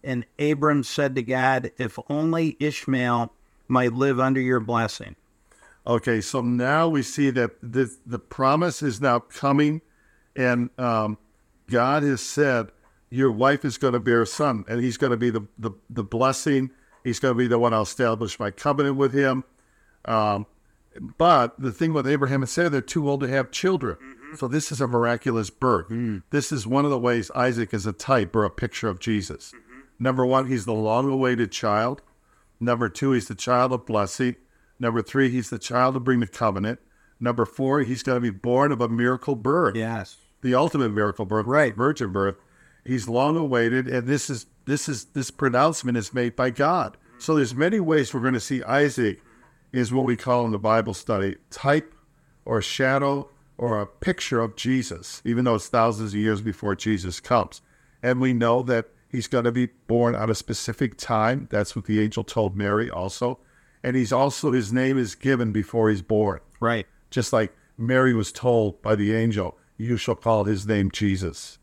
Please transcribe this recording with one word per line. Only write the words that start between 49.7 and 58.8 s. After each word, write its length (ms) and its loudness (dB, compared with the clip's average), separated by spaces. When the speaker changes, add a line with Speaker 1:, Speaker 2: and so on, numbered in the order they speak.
Speaker 2:
is 200 0
what 120 0
we 120 2
call 280 0
in 60 -2
the 80 -2
Bible 360 2
study 420 -2
type 440 -2
or 160 0
shadow 720 0
or 240 -2
a 60 -4
picture 540 -4
of 160 -4
Jesus, 680 -4
even 200 0
though 100 4
it's 140 -2
thousands 440 0
of 60 -2
years 220 0
before 340 -4
Jesus 460 -4
comes. 420 -2
And 180 0
we 120 2
know 320 2
that 240 0